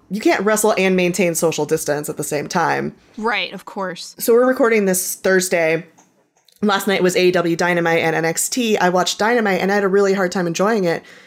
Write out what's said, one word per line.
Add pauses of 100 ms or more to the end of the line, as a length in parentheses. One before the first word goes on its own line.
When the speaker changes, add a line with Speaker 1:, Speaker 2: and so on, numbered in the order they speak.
Speaker 1:
you
can't
wrestle
and
maintain
social
distance
at
the
same
time. (220)
Speaker 2:
Right,
of
course.
Speaker 1:
So
we're
recording
this
Thursday. (760)
Last
night
was
A
E
W
Dynamite
and
N
X
T.
I
watched
Dynamite
and
I
had
a
really
hard
time
enjoying
it. (240)